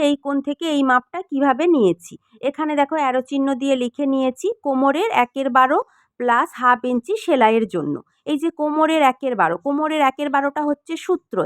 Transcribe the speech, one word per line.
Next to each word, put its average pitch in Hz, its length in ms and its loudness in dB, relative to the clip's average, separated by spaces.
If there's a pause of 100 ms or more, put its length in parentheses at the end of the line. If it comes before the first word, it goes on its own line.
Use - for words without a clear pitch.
এই 285 140 2
কোণ 277 240 -6
থেকে 285 300 -6
এই 285 120 0
মাপটা 262 400 0
কিভাবে 277 440 0
নিয়েছি। 226 480 2 (260)
এখানে 302 360 -4
দেখো 285 200 0
অ্যারো 262 260 0
চিহ্ন 277 320 -2
দিয়ে 269 220 -2
লিখে 247 300 -4
নিয়েছি 269 400 -2 (160)
কোমরের 277 540 0
একের 262 340 0
বারো 262 280 4 (420)
প্লাস 247 340 0
হাফ 247 300 2
ইঞ্চি 247 340 -2
সেলাইয়ের 226 500 2
জন্য। 147 260 -4 (320)
এই 294 120 -2
যে 320 180 -4
কোমরের 311 460 2
একের 254 340 0
বারো, 170 220 2
কোমরের 302 440 -2
একের 277 280 -2
বারোটা 285 320 -2
হচ্ছে 294 340 -4
সূত্র, - 500 -4